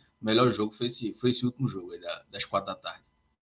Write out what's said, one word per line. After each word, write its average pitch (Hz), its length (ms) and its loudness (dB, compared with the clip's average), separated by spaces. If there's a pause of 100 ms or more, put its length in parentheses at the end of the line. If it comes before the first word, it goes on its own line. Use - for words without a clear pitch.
(200)
o - 40 -8
melhor 117 260 6
jogo 107 220 0
foi 120 160 -4
esse, 113 240 -4
foi 123 180 0
esse 123 160 0
último 123 220 0
jogo 95 240 -10
aí 87 80 -12
da, 85 320 -8
das - 120 -6
quatro 98 220 0
da 98 80 -4
tarde. - 280 -12 (440)